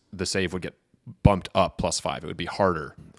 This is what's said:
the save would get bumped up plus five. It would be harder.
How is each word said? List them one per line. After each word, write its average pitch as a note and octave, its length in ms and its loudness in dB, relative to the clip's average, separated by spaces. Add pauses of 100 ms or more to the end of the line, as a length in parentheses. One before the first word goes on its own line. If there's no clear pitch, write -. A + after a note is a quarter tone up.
(120)
the F#2 140 -6
save F#2+ 260 -2
would F2+ 100 -6
get - 120 -12 (480)
bumped G2 320 6
up F2+ 240 2
plus E2+ 220 -4
five. D2 240 -6
It - 20 -12
would - 100 -10
be E2 100 -6
harder. F2 500 0 (220)